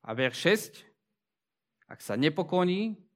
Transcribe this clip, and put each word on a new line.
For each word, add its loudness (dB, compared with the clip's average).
A -8
verš 0
šesť, 0
ak -16
sa -6
nepokloní 0